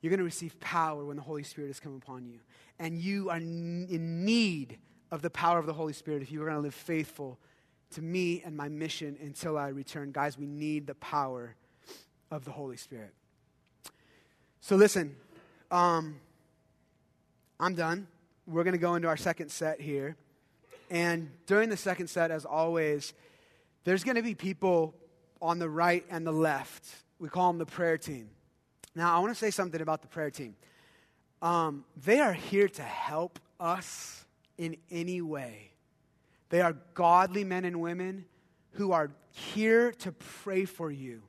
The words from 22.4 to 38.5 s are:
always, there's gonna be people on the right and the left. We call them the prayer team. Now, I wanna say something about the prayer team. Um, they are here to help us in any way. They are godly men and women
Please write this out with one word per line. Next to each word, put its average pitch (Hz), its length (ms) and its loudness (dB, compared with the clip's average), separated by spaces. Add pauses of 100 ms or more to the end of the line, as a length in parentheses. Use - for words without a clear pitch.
always, 156 680 0 (680)
there's 185 200 2
gonna 233 180 2
be 226 120 -2
people 175 600 2 (460)
on 170 180 0
the 170 120 -2
right 175 380 4
and 165 180 -4
the 165 60 0
left. 156 720 0 (140)
We 160 100 -10
call 180 240 2
them 170 60 -4
the 160 80 -4
prayer 165 320 0
team. 120 320 -10 (640)
Now, 170 220 4
I 175 40 6
wanna 220 140 2
say 214 160 0
something 175 300 -2
about 156 220 -2
the - 60 -20
prayer 156 220 -4
team. 120 260 -12 (840)
Um, 165 440 2 (120)
they 180 240 6
are 240 120 6
here 196 360 4
to - 140 -6
help 156 560 -4 (220)
us - 640 -6 (300)
in 165 200 -6 (140)
any 175 300 -4
way. 131 520 -8 (760)
They 175 140 4
are 170 100 4 (220)
godly 185 500 6
men 185 200 -2
and 175 160 -2
women 185 460 -6 (460)